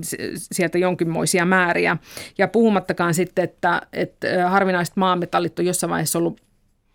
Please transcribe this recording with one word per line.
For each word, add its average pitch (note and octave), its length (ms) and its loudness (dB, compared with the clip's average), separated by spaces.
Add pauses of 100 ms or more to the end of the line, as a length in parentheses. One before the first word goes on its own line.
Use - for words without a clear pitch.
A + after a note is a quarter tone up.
s-, - 500 -8
sieltä F3 260 -2
jonkinmoisia E3+ 680 0
määriä. F3 520 2 (400)
Ja F#3+ 100 2
puhumattakaan F#3 640 2
sitten, F3 300 0
että, E3+ 380 -2 (120)
että, - 340 -4
ö, F3+ 220 2
harvinaiset F#3 460 0
maametallit F3 640 0
on F3 60 0
jossain F3+ 260 -2
vaiheessa E3 280 -2
ollut E3 220 -2 (540)